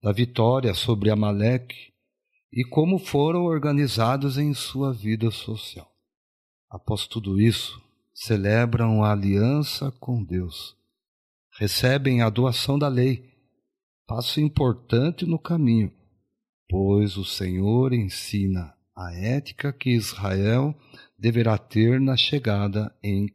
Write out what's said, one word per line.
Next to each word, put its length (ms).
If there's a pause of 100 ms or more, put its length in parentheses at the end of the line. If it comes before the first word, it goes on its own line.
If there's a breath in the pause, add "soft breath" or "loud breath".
da 120
vitória 600
sobre 380
Amaleque 840 (600)
e 100
como 340
foram 460
organizados 960
em 160
sua 380
vida 400
social. 580 (800)
Após 380
tudo 320
isso, 420 (320)
celebram 880
a 80
aliança 800
com 320
Deus. 540 (840)
Recebem 640
a 80
doação 480
da 80
lei, 480 (720)
passo 340
importante 840
no 140
caminho, 520 (760)
pois 480
o 80
Senhor 680
ensina 800 (240)
a 160
ética 600
que 180
Israel 800 (460 loud breath)
deverá 400
ter 420
na 160
chegada 840
em 320